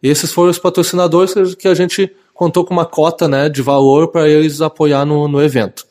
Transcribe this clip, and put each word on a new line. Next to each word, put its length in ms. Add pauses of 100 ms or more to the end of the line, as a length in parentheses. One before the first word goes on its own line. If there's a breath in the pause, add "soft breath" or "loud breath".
Esses 300
foram 180
os 80
patrocinadores 960
que 140
a 60
gente 360 (220 soft breath)
contou 320
com 80
uma 140
cota, 400
né, 220
de 140
valor 500
pra 160
eles 320
apoiar 440
no, 220
no 160
evento. 480